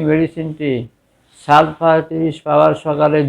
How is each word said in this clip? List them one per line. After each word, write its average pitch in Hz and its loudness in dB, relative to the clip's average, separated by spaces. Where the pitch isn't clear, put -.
মেডিসিনটি 156 -4
সালফার 160 2
তিরিশ 160 -4
পাওয়ার 151 4
সকালে 151 0